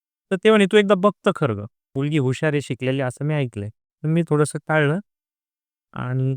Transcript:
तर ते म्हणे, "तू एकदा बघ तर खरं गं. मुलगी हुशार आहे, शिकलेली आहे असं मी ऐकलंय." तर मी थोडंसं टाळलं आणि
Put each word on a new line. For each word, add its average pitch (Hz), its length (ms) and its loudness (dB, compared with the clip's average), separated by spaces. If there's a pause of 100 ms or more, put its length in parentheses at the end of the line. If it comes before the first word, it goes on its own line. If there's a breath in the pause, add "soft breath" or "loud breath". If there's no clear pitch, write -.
(300)
तर 196 60 -2
ते 214 140 2
म्हणे, 208 160 6
"तू 214 100 2
एकदा 208 180 4
बघ 185 180 2 (140)
तर 202 100 4
खरं 117 200 -2
गं. 101 100 -10 (300)
मुलगी 147 220 0
हुशार 135 340 0
आहे, 147 80 0
शिकलेली 131 400 -4
आहे 127 80 -4
असं 139 160 -8
मी 151 100 -2
ऐकलंय." 117 360 -6
तर - 380 -10
मी 165 200 2
थोडंसं 151 300 0 (100)
टाळलं 156 300 2 (960)
आणि 131 440 -4